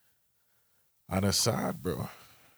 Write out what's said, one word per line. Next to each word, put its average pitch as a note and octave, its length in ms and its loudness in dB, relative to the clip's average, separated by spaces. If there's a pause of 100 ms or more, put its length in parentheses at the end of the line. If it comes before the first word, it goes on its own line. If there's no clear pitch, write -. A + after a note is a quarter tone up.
(1080)
and F#2+ 160 2
it's G2 140 4
sad, - 440 0
bro. - 260 -4 (500)